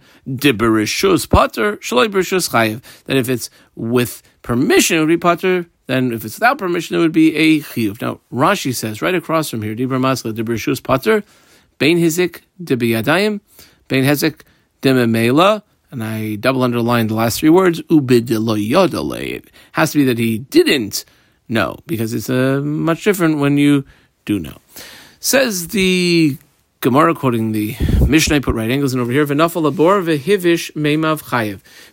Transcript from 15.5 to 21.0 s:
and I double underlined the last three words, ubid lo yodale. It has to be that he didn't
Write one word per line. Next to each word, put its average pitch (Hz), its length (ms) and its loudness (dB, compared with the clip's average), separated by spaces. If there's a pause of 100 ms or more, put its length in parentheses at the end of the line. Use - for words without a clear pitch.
and 117 140 -10
I 110 320 -6
double 127 260 0
underlined 120 480 0
the 110 40 -2
last 113 260 -2
three 156 80 4
words, 170 340 4
ubid 123 480 2
lo 110 260 -2
yodale. 104 640 0
It 60 300 -10 (220)
has 160 200 -2
to 151 60 -2
be 143 60 6
that 123 140 0
he 113 200 -2
didn't 147 680 0 (420)